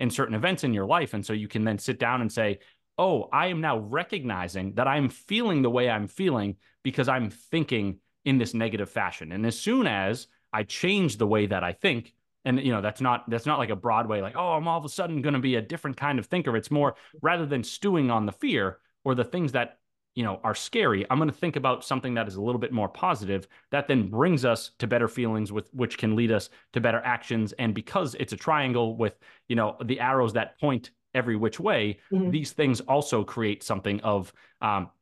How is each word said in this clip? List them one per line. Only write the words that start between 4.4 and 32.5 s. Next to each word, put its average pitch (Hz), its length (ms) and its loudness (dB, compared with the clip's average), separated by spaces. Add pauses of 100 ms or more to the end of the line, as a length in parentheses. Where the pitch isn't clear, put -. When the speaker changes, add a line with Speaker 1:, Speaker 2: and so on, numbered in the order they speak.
Speaker 1:
that 123 140 2
I'm 139 200 2
feeling 196 540 0
the 123 80 4
way 123 180 2
I'm 104 200 -2
feeling 113 480 -2 (260)
because 131 260 0
I'm 123 220 0
thinking 110 680 -2 (240)
in 135 140 4
this 117 160 0
negative 110 360 -2
fashion." 90 400 -4
And 101 160 -2
as 117 100 -2
soon 233 300 0
as 104 400 0 (260)
I 107 120 -2
change 175 520 0
the 107 120 2
way 107 180 4
that 98 160 0
I 87 100 -2
think, 123 400 -2 (320)
and, 131 160 2
you 135 120 0
know, 107 80 2
that's 107 200 -2
not, 120 300 0
that's 117 160 -2
not 151 140 0
like 113 100 -2
a 104 60 -2
Broadway, 110 440 0
like, 101 140 -6
"Oh, 175 200 0
I'm 156 120 0
all 165 140 0
of 147 40 -14
a 147 40 -8
sudden 165 340 -4
gonna 143 160 2
be 127 160 2
a 113 80 0
different 139 340 -8
kind 143 220 0
of 104 80 -4
thinker." 147 300 0
It's 110 160 -2
more, 147 240 2 (260)
rather 165 240 2
than 139 160 0
stewing 160 480 2
on 110 160 2
the 101 60 -2
fear 117 460 0 (260)
or 135 100 2
the 120 80 0
things 151 300 -2
that, 120 260 -2 (360)
you 123 80 -4
know, 101 220 -2
are 107 100 2
scary, 123 560 0
I'm 131 80 4
gonna 151 140 2
think 170 240 -2
about 127 280 0
something 127 300 -2
that 113 140 0
is 92 80 -10
a 98 60 -4
little 120 180 0
bit 120 120 -4
more 107 160 0
positive 101 580 -2 (240)
that 143 180 -2
then 117 200 4
brings 131 360 2
us 117 340 2
to 120 80 -2
better 117 220 4
feelings 110 440 -2
with, 104 220 -6
which 127 240 -2
can 110 180 2
lead 117 160 4
us 104 160 0 (240)
to 127 80 0
better 117 240 2
actions. 117 500 -2
And 113 200 0
because 131 400 -2
it's - 180 -6
a 104 40 -8
triangle 120 600 0
with, 110 220 0 (300)
you 120 80 0
know, 107 280 2
the 120 160 -2
arrows 123 340 2
that 110 240 -2
point 131 320 0 (240)
every 120 220 2
which 107 240 0
way, 127 380 0 (140)
Speaker 2:
Mm-hmm. 185 180 2
Speaker 1:
these 147 220 -2